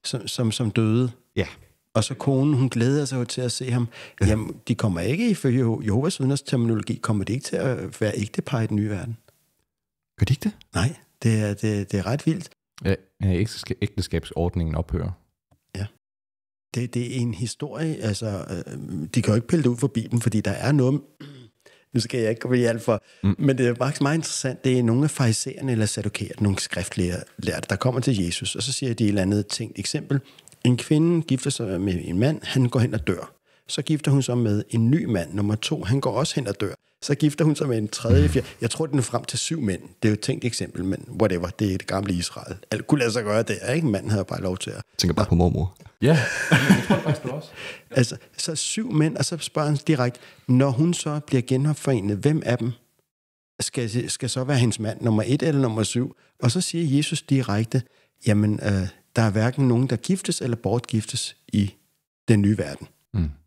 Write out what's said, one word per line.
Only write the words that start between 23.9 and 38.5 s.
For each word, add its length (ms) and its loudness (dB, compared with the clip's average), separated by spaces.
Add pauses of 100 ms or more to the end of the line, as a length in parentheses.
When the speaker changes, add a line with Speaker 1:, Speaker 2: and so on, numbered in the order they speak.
Speaker 1:
meget 140 2
interessant, 480 -4
det 140 4
er 40 2
nogle 220 4
af 60 0
farisæerne 640 -2
eller 140 2
saddukeerne, 560 -6
nogle 160 2
skriftlærde, 680 -4 (460)
der 60 0
kommer 240 0
til 240 0
Jesus, 320 -4
og 60 -4
så 100 -4
siger 220 -2
de 100 0
et 40 4
eller 140 2
andet 240 2
tænkt 320 -8
eksempel. 420 -2 (440)
En 120 6
kvinde 460 2
gifter 280 -2
sig 300 -4
med 240 0
en 140 -2
mand, 240 2
han 260 2
går 120 2
hen 140 2
og 120 -4
dør. 260 -4 (360)
Så 140 -6
gifter 280 0
hun 120 6
sig 160 0
med 320 2
en 200 4
ny 140 4
mand, 300 -2
nummer 200 0
to, 300 -4
han 160 2
går 120 0
også 220 -2
hen 120 0
og 140 -4
dør. 140 -4 (280)
Så 120 0
gifter 300 2
hun 120 4
sig 120 -2
med 100 0
en 100 -2
tredje, 400 4
fjerde. 180 0 (140)